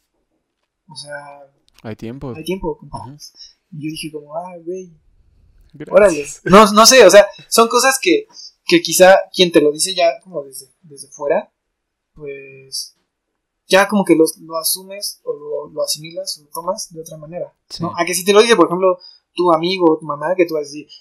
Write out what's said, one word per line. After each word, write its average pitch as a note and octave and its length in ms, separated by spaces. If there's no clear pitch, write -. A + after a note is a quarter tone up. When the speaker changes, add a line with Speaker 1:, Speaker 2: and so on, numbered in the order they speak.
Speaker 1:
O C#3 60
sea, C#3+ 560
Speaker 2:
Hay A2 140
tiempo. B2+ 380
Speaker 1:
hay D#3+ 100
tiempo, F3 340
compa. D3 280
Speaker 2:
Ujú. C#3+ 100
Speaker 1:
Y C#3+ 140
yo D#3 60
dije D#3 220
como, D3 220
"Ah, F3 300
güey, F3+ 260
Speaker 2:
Gracias. D3 200
Speaker 1:
órale". F3 300
No, G3+ 280
no A3 140
sé, B3 180
o F3+ 60
sea, G3+ 160
son A3+ 200
cosas B3 320
que, D#3 260
que E3+ 160
quizá F3+ 380
quien F3+ 200
te E3 80
lo D3 120
dice E3 220
ya E3+ 260
como E3+ 220
desde, C3+ 260
desde C#3 260
fuera, D#3 440
pues, C3+ 840
ya F#3+ 220
como G3 160
que E3 120
los, D#3+ 220
lo E3 200
asumes F#3+ 680
o E3 100
lo, D3 380
lo D3 100
asimilas E3 560
o - 60
lo - 40
tomas F3+ 440
de D#3+ 100
otra D#3+ 160
manera, D#3 360
Speaker 2:
Sí. - 140
Speaker 1:
¿no? E3 160
A E3+ 80
que F3+ 80
si F3 100
te G3+ 80
lo G#3 80
dice, A#3 160
por E3+ 100
ejemplo, F3+ 320
tu F3 180
amigo E3+ 400
o D#3 60
tu D#3+ 80
mamá, D3 280
que F3+ 120
tú D#3 80
vas D3+ 80
a - 20
decir, C#3+ 220